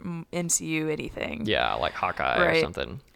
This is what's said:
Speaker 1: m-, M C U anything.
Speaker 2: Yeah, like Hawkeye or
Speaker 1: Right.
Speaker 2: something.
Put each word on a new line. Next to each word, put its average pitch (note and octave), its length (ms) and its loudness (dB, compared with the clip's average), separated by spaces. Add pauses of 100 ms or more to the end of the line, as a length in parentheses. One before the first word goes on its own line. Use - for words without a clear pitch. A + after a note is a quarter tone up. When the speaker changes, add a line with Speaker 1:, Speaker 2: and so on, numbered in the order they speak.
Speaker 1:
m-, E3+ 300 -8
M F3 180 0
C - 180 2
U D#3 220 0
anything. - 560 -4
Speaker 2:
Yeah, A#1+ 280 4
like B1+ 200 0
Hawkeye C2+ 480 0
or F3 60 6
Speaker 1:
Right. E3 140 4
Speaker 2:
something. C#2+ 400 -4 (140)